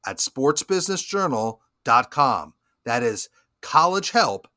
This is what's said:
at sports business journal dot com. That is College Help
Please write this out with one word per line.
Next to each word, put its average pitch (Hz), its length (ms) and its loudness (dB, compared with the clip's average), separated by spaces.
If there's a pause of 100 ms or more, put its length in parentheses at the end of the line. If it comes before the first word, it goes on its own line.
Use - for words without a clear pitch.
at 98 160 -8
sports 143 420 0
business 185 380 -2
journal 127 600 -2 (220)
dot 123 280 2
com. 107 420 0 (320)
That 120 180 -2
is 110 260 -4 (320)
College 180 500 2
Help 196 460 0